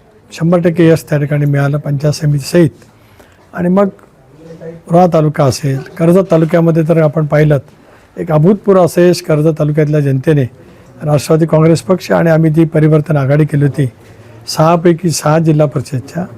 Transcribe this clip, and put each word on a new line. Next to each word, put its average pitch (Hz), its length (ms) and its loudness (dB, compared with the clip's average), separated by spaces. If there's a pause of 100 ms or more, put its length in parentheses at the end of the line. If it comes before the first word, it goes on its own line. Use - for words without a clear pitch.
(320)
शंभर 170 260 -2
टक्के 170 300 2
यश 160 200 2
त्या 151 100 -2
ठिकाणी 143 280 -2
मिळालं 143 320 0
पंचायत 147 340 -4
समितीसहित. 147 580 0 (840)
आणि 175 140 -4
मग 196 200 2 (1040)
रोहा 175 220 4
तालुका 151 320 0
असेल, 135 340 -2 (200)
कर्जत 175 320 2
तालुक्यामध्ये 165 580 0
तर 165 140 2
आपण 156 240 -2
पाहिलं 151 320 2 (580)
एक 175 160 -6
अभूतपूर्व 185 520 2
असं 165 160 -2
यश 175 220 2
कर्जत 156 360 -2
तालुक्यातल्या 151 420 0
जनतेने 139 440 0 (580)
राष्ट्रवादी 156 440 0
काँग्रेस 156 360 2
पक्ष - 300 -4
आणि 170 180 2
आम्ही 160 200 2
जी 165 140 2
परिवर्तन 156 520 0
आघाडी 143 280 0
केली 147 200 0
होती 135 240 -2 (600)
सहापैकी 170 640 0
सहा 151 280 0
जिल्हा 156 280 2
परिषदच्या 139 580 -8 (140)